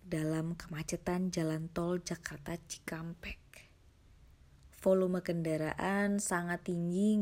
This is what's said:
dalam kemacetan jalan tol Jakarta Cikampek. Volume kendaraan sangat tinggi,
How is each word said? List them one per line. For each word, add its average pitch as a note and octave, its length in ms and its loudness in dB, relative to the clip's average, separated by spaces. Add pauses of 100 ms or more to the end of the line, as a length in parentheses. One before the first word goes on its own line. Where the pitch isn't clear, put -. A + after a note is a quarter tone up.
dalam D#3+ 560 0
kemacetan F3+ 720 -2
jalan D#3+ 400 0
tol F3 320 0
Jakarta E3 640 -6
Cikampek. - 1040 -10 (1120)
Volume F#3 400 4
kendaraan E3+ 960 0
sangat F3 480 -2
tinggi, F3+ 540 2